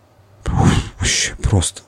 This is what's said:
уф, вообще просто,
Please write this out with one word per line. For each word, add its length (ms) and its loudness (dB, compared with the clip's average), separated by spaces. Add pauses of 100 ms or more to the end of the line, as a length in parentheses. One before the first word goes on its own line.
(460)
уф, 260 4 (260)
вообще 440 -2
просто, 460 0